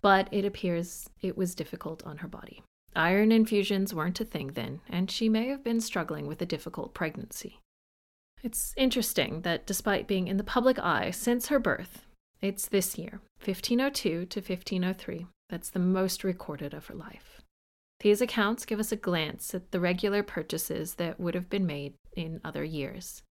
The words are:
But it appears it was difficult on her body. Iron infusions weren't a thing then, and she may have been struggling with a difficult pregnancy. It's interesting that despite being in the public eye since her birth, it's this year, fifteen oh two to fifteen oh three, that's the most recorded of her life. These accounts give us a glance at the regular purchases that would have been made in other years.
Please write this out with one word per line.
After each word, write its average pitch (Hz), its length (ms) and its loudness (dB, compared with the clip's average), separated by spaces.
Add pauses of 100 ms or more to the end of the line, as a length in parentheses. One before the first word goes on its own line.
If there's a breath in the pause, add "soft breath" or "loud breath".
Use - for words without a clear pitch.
But 190 320 6
it 202 140 2
appears 175 640 -2 (100)
it 185 160 -2
was 185 180 0
difficult - 520 -8
on - 120 -10
her 170 100 -10
body. - 340 -14 (340)
Iron 196 360 6
infusions 208 600 4
weren't 170 260 0
a 226 60 -2
thing 147 300 -6
then, - 340 -6
and 180 220 0
she - 180 0
may 220 200 2
have 277 140 -4
been 226 200 0
struggling 156 440 -4
with 151 140 -6
a 175 60 -2
difficult 160 480 -6
pregnancy. - 640 -6 (840)
It's - 360 -4
interesting 240 640 2
that 170 240 -2
despite 202 420 0
being 185 180 2
in 190 120 0
the 202 40 0
public 254 360 4
eye 120 320 2
since 240 380 0
her 294 100 4
birth, - 480 -2 (340)
it's 196 260 -2
this - 300 2
year, 180 240 -10 (180)
fifteen 240 440 0
oh 277 80 2
two 175 340 0
to 185 160 -6
fifteen 185 420 -2
oh 185 120 2
three, 175 320 -8 (240)
that's 170 180 -8
the - 100 -4
most 185 460 4
recorded 165 480 -4
of 151 140 -12
her - 80 -14
life. - 480 -16 (560)
These 208 240 6
accounts 226 420 2
give 214 160 -2
us 214 120 0
a 220 40 -2
glance 160 580 -2
at 180 180 -8
the 180 80 0
regular 190 420 2
purchases 160 720 -4
that 170 260 -4
would 170 140 0
have 180 160 -2
been 196 160 2
made 143 260 -4 (240)
in 165 260 -6
other 147 220 -4
years. 156 560 -6 (120)